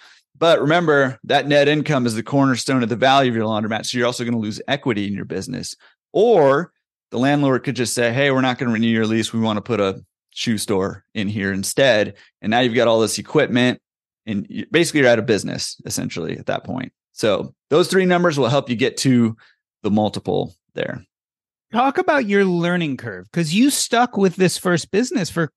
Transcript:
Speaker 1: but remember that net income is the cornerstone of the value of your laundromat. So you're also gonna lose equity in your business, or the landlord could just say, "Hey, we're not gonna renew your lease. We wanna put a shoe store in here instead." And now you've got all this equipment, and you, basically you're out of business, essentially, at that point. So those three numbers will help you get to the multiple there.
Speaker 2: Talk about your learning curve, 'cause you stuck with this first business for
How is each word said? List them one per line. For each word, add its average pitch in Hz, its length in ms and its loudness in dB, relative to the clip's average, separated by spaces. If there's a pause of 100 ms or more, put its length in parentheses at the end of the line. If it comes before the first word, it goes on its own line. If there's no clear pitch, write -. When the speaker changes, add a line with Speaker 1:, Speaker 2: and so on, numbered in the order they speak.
(380)
Speaker 1:
but 160 240 4
remember 143 600 2
that 135 240 0
net 143 200 4
income 147 380 0
is 117 80 -2
the 110 80 -6
cornerstone 131 640 0
of 110 60 -2
the 120 60 -2
value 131 360 2
of 113 40 -2
your 110 100 -2
laundromat. 107 400 -4
So - 120 -6
you're 120 80 0
also 120 200 -2
gonna 120 120 -2
lose 107 300 -6
equity 117 400 -2
in 101 60 -6
your 101 120 -8
business, 95 500 -10 (380)
or 170 580 4 (400)
the 107 80 -4
landlord 135 440 2
could 127 120 -4
just 120 180 -4
say, 120 200 0
"Hey, 139 180 0
we're 131 100 0
not 127 160 0
gonna 123 140 -2
renew 113 160 0
your 113 200 2
lease. 110 260 -2
We 113 60 -2
wanna 110 220 0
put 110 180 -2
a 98 240 -2 (280)
shoe - 260 -4
store 98 460 -4 (100)
in 107 140 -4
here 98 260 -2
instead." 104 640 0 (260)
And 104 100 -4
now 120 80 2
you've 123 160 0
got 120 120 2
all 113 120 4
this 107 200 0
equipment, 123 600 0 (460)
and 104 240 -4
you, - 220 -10
basically 151 300 2
you're 127 80 6
out 117 100 4
of 110 60 -4
business, - 600 -4
essentially, 82 520 -8
at - 100 -16
that - 160 -4
point. 85 280 -10 (220)
So 107 400 -2 (160)
those 165 180 4
three 185 180 2
numbers 175 320 2
will 123 120 2
help 139 200 0
you 120 60 -2
get 113 220 -2
to 120 400 2 (460)
the 104 80 -2
multiple 95 640 -2 (180)
there. - 300 -8 (680)
Speaker 2:
Talk 254 260 0
about 320 280 0
your 202 200 2
learning 175 520 -2
curve, 95 340 -12
'cause 165 220 -2
you 247 160 4
stuck 247 480 0
with 196 180 2
this 180 220 2
first - 340 -2
business 233 380 -2
for 165 280 -4